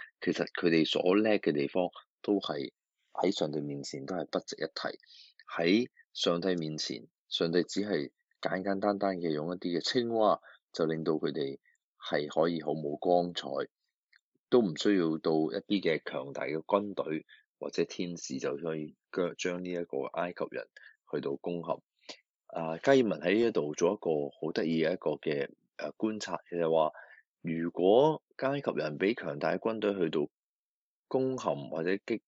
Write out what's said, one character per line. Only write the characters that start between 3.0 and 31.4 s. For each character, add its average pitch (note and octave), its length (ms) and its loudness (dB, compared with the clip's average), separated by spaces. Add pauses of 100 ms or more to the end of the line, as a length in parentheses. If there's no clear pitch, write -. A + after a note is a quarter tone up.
喺 F2+ 180 0
上 D#2 200 -2
帝 D2 100 -4
面 C#2+ 220 -6
前 C#2 240 -10
都 F#2 80 -6
係 E2 100 -4
不 - 140 -4
值 - 160 -12
一 - 100 -6
提。 - 340 -8 (480)
喺 G2+ 400 2 (240)
上 F2 300 0
帝 F#2 140 0
面 D#2 220 -4
前， A#1 300 -8 (220)
上 E2+ 220 0
帝 F2 120 6
只 - 180 -2
係 F2+ 280 -2 (320)
簡 F#2 220 -2
簡 G2 160 0
單 G#2 180 2
單 F#2+ 200 0
嘅 E2+ 140 -2
用 D#2 220 -2
一 F2+ 40 -8
啲 F2 200 -2
嘅 D2+ 40 -2
青 A#2+ 340 0
蛙， G#2+ 260 4 (320)
就 E2+ 140 0
令 D#2+ 160 -2
到 D#2+ 100 2
佢 D#2 180 0
哋 C#2 280 -4 (400)
係 D2+ 300 -2
可 E2 200 4
以 D#2+ 140 -2
好 D2+ 80 -2
冇 D2+ 260 -4
光 F2 380 2
彩， - 120 -8 (1040)
都 B2 120 6
唔 F2 140 2
需 G#2 220 4
要 D#2+ 220 2
到 E2 140 0
一 D#2+ 240 2 (100)
啲 G2 140 2
嘅 D#2+ 220 2
強 C#2 300 -6
大 - 120 -6
嘅 D2 180 -4
軍 G2+ 320 0
隊 D#2+ 300 -2 (340)
或 D2+ 100 -8
者 E2+ 160 0
天 F2 320 -6
使 C2+ 220 -8
就 C#2+ 180 -4
可 D#2+ 180 -4
以 D2+ 200 -8 (160)
將， F2 260 -2
將 F2+ 260 -4
呢 F2+ 60 -6
一 F2 140 -4
個 C2+ 220 -4
埃 F2 260 -4
及 - 180 -6
人 - 180 -10 (440)
去 D2 80 -2
到 C#2+ 160 -4
攻 E2+ 300 -4
陷。 E2 100 -2 (720)
啊， E2 300 -4
加 C3+ 160 4
爾 C3+ 80 8
文 F#2+ 180 0
喺 F2 140 2
呢 A#2 140 4
一 G#2+ 40 0
度 D2+ 220 -2
做 F2 200 2
一 - 40 -4
個 D2 320 -2
好 D#2 240 -8
得 E2+ 120 0
意 D#2+ 180 2
嘅 D#2+ 100 2
一 - 20 -4
個 D#2+ 160 -2
嘅， C#2+ 380 -2 (280)
誒， D2+ 200 -8
觀 A2 220 -2
察， F2+ 200 -6 (100)
就 F2 80 -6
係 E2 140 2
話， D#2+ 220 4 (480)
如 E2 300 -2
果 B2+ 500 6 (160)
埃 C#3 240 -2
及 - 140 -2
人 D2+ 220 -4
俾 F#2 180 2
強 D2 240 -6
大 D#2+ 120 0
嘅 F2+ 60 0
軍 A2+ 220 -2
隊 G#2 140 2
去 F2+ 160 2
到 D2+ 200 0 (800)
攻 C3 300 0
陷 - 320 -4